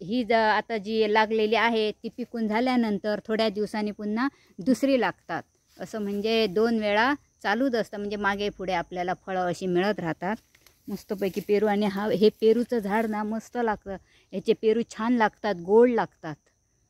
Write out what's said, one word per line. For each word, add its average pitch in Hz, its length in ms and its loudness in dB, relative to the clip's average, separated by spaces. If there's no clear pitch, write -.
ही 220 220 -2
ज-, 202 80 -2
आता 214 440 2
जी 214 380 0
लागलेली 220 400 2
आहे 220 380 2
ती - 160 -12
पिकून 226 400 -6
झाल्यानंतर 220 800 0
थोड्या 220 220 0
दिवसांनी 208 420 -4
पुन्हा 214 380 -4
दुसरी 262 420 2
लागतात. 170 420 -4
असं 214 220 -8
म्हणजे 208 440 0
दोन 220 320 2
वेळा 214 360 2
चालूच 233 320 0
असतं, 214 240 -4
म्हणजे 208 180 -6
मागे 202 320 -2
पुढे 190 240 -8
आपल्याला 180 420 -4
फळं 185 200 -2
अशी 180 200 -4
मिळत 185 340 0
राहतात. 175 360 -4
मस्तपैकी 196 520 -6
पेरू 202 260 2
आणि 208 200 2
हा, 196 240 -2
हे 208 180 6
पेरूचं 226 500 2
झाड 208 280 0
ना 214 160 -4
मस्त 220 400 -6
लागतं, 196 340 -4
याचे 196 200 0
पेरू 220 380 2
छान 226 220 -2
लागतात, 214 420 0
गोड 208 360 4
लागतात 175 440 -4